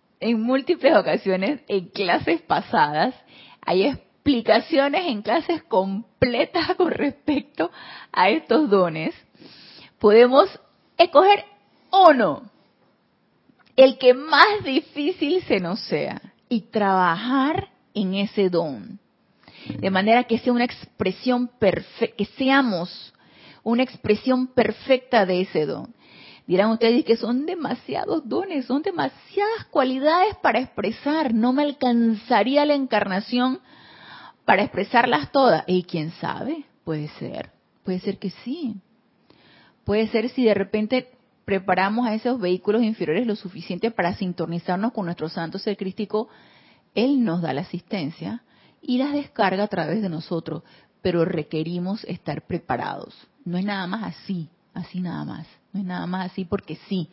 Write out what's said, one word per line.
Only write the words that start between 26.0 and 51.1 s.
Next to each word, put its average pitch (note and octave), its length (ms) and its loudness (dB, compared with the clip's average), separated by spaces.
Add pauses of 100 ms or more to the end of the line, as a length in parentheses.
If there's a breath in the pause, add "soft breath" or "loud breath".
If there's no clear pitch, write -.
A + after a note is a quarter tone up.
Dirán F#3+ 240 2
ustedes A3+ 340 2
que A#3 100 2
son B3 300 -4
demasiados D#4 840 -6
dones, D#4 380 -4
son C4+ 160 -2
demasiadas G4 880 -4
cualidades D4+ 720 0
para B3 180 2
expresar. C4 760 -2
No A#3+ 180 2
me C#4 80 0
alcanzaría A#3+ 1040 2
la D4 80 2
encarnación B3 880 -2 (840 loud breath)
para - 180 2
expresarlas A#3+ 680 0
todas. B3 360 4
¿Y F3+ 160 0
quién D#3+ 300 -8
sabe? - 520 -8 (180)
Puede D3+ 240 -6 (120)
ser. - 320 -12 (320)
Puede F#3 160 -4
ser G3 180 -6
que F#3+ 140 -8 (120)
sí. B3 340 -8 (1080 soft breath)
Puede G#3+ 240 0
ser A#3+ 220 0
si B3+ 140 -2
de A3 120 6
repente G#3+ 560 -2 (380)
preparamos G3 560 0
a G#3+ 80 0
esos A#3+ 260 -2
vehículos F#3 440 0
inferiores G#3+ 420 -2
lo A3 100 -2
suficiente F3+ 540 -6
para F#3 240 -2
sintonizarnos F3+ 800 -4
con G3 120 -6
nuestro E3 240 -6
santo E3 280 -8
ser G#3 200 -6
crístico, G#3 520 -6 (640 soft breath)
Él B3+ 320 2
nos F3 160 -2
da E3 120 -2
la C#3 80 -4
asistencia F3+ 800 -8 (400 soft breath)
y B3 160 -2
las C#4+ 140 -2
descarga G#3 500 -2
a G#3 40 -2
través F3+ 360 -2
de G3 60 -4
nosotros, D#3+ 520 -8 (400 soft breath)
pero E3+ 240 0